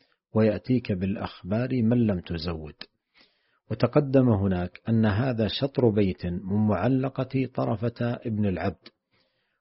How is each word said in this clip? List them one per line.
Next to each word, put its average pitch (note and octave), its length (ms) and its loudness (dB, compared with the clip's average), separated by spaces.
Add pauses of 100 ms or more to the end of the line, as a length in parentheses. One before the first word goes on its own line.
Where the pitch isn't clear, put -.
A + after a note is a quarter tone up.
(340)
"ويأتيك A2 580 0
بالأخبار G2+ 920 -4
من A#2 240 4
لم F#2+ 120 0
تزود". D#2+ 560 -8 (960)
وتقدم C3 580 4
هناك F#2+ 600 0
أن A2+ 160 4
هذا A2 420 0
شطر B2 420 0
بيت G2 360 0
من G2 420 -2
معلقة B2+ 840 -2
طرفة A#2+ 480 -4
ابن A#2 440 -2
العبد، F2+ 420 -4 (720)